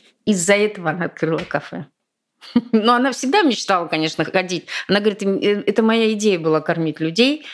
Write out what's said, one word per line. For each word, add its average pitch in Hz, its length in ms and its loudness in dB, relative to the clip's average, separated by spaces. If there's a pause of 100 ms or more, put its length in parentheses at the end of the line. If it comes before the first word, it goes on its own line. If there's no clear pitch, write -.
(260)
Из-за 196 280 2
этого 202 360 -2
она 170 160 -4
открыла 160 340 -4
кафе. - 460 -8 (680)
<laughs> 233 180 -2
Но 226 220 4
она 254 180 0
всегда 294 300 0
мечтала, 196 460 0
конечно, 156 360 -2
ходить. 185 420 -2 (220)
Она 196 120 4
говорит: 208 220 0
"Э, 196 440 0
это 226 160 2
моя 220 320 2
идея 208 260 2
была 156 220 2
кормить 160 380 -2
людей". 240 540 0